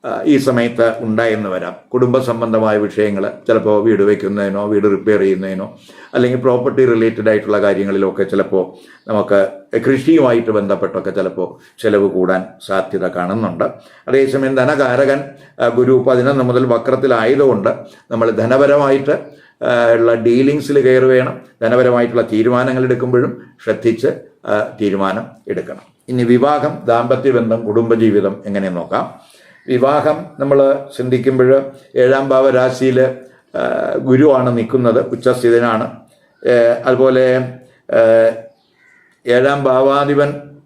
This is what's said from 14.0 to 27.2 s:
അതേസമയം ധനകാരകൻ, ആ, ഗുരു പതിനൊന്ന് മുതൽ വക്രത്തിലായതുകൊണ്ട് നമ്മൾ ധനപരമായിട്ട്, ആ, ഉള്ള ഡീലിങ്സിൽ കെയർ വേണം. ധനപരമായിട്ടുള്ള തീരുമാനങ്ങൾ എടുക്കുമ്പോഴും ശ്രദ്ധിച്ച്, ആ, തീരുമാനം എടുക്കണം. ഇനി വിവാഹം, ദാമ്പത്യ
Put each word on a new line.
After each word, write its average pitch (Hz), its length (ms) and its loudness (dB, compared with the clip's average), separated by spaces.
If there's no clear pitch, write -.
അതേസമയം 135 480 0
ധനകാരകൻ, 139 680 0
ആ, 120 80 2
ഗുരു 123 400 2
പതിനൊന്ന് 127 360 2
മുതൽ 123 220 0
വക്രത്തിലായതുകൊണ്ട് 123 1000 0
നമ്മൾ 113 200 0
ധനപരമായിട്ട്, 139 1120 0
ആ, 120 300 2
ഉള്ള 117 220 2
ഡീലിങ്സിൽ 135 680 0
കെയർ 127 240 4
വേണം. 131 360 0
ധനപരമായിട്ടുള്ള 120 600 0
തീരുമാനങ്ങൾ 123 640 0
എടുക്കുമ്പോഴും 123 580 -2
ശ്രദ്ധിച്ച്, 113 420 -2
ആ, 104 340 -4
തീരുമാനം 98 460 -2
എടുക്കണം. - 320 -10
ഇനി 123 160 -2
വിവാഹം, 139 640 0
ദാമ്പത്യ 123 440 0